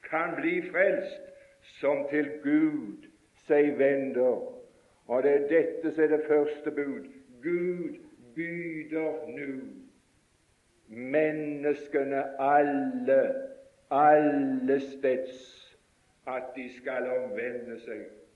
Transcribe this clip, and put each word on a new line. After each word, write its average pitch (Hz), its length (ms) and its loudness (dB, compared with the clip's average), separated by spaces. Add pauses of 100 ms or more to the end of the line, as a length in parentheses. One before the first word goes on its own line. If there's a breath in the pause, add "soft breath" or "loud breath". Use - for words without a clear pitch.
kan 165 320 -2
bli 165 300 -2
frelst - 500 0 (560 loud breath)
som 139 320 0
til 147 220 0 (120)
Gud 147 640 0 (440)
seg 147 300 6
vender. 131 640 2 (680 soft breath)
Og 123 140 0
det 143 140 6
er 143 160 2
dette 160 400 2
som 156 120 2
er 151 120 4
det 151 100 0
første 147 460 2
bud. 139 400 -6 (300)
Gud 175 580 -4 (340)
byder 156 920 -6
nu 139 320 -10 (1300)
menneskene 147 1300 -2 (180)
alle, 135 760 4 (680)
alle 139 920 4
steds, 131 560 -2 (920)
at 131 300 -6
de 131 100 -10 (140)
skal 127 260 -4
omvende 120 760 -4
seg. 107 180 -10 (340)